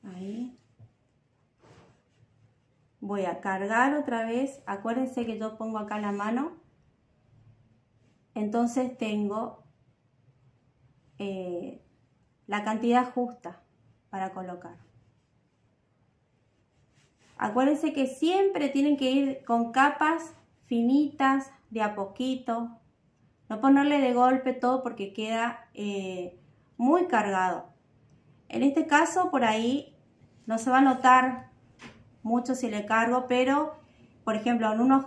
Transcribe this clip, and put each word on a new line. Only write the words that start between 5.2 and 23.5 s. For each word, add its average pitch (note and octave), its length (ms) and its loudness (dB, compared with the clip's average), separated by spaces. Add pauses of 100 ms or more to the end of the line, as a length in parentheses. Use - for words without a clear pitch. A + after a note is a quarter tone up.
que G#3+ 120 -6
yo A3 200 -8
pongo A3 200 -6
acá G#3 200 -6
la G#3 120 -4
mano. A3+ 420 -4 (1800)
Entonces A#3 600 -2
tengo, G#3 680 -4 (1600)
eh, F#3 640 -8 (640)
la G#3 180 -4
cantidad A#3+ 480 2
justa A#3+ 480 -6 (480)
para F#3+ 240 -8
colocar. F3+ 460 -14 (2500)
Acuérdense C4+ 560 0
que C4 140 0
siempre F4+ 640 0
tienen C#4 260 2
que C4 140 0
ir C4+ 340 0
con A#3 260 0
capas D4+ 640 2 (300)
finitas, C4+ 840 2 (180)
de A3 140 -4
a G#3 120 -2
poquito. A#3 840 -6 (680)
No G#3+ 120 -6